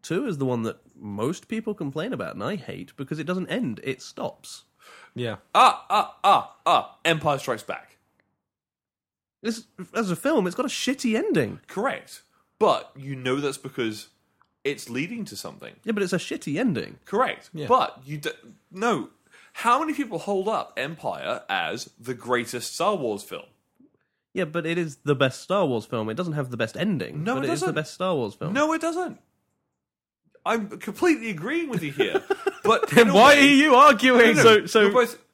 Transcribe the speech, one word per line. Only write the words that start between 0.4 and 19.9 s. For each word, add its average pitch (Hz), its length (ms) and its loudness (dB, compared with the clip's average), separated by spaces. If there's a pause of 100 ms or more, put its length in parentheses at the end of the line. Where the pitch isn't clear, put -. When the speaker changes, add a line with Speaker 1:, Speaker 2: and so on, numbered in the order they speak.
Speaker 1:
one 123 180 -2
that 113 140 -6 (180)
most 104 540 -8
people 220 260 -6
complain 156 380 -8
about, 110 220 -8
and 101 100 -10
I 151 120 -6
hate 95 400 -14
because 143 220 -10
it 156 60 -10
doesn't 185 240 -6
end. 160 340 -6
It - 180 -8
stops. - 640 -14 (500)
Speaker 2:
Yeah. 117 220 -6 (200)
Speaker 3:
Ah, 233 340 4
ah, 196 320 0
ah, 185 340 2 (100)
ah. 160 380 0
Empire 151 340 0
Strikes 117 260 -6
Back. - 320 -14 (1500)
Speaker 1:
This, 226 220 -6 (300)
as 202 160 -2
a 165 60 0
film, 269 300 0
it's 180 100 -6
got 254 100 -4
a - 20 -6
shitty 247 480 -4
ending. 226 500 -2
Speaker 3:
Correct. - 560 -8 (380)
But 196 360 2
you 139 200 -10
know 127 240 -2
that's 139 180 -4
because 113 500 -6 (540)
it's 143 260 -6
leading 175 360 -8
to 101 120 -16
something. - 460 -16
Speaker 1:
Yeah, 226 100 -6
but 202 120 -2
it's 180 80 -4
a 180 60 0
shitty 165 420 -6
ending. 185 460 -4
Speaker 3:
Correct. - 460 -4
Speaker 2:
Yeah. 151 140 -12
Speaker 3:
But 226 380 0
you 147 140 -12
d-, 147 120 -6 (400)
no. 190 380 -2 (460)
How 240 260 0
many 311 120 -4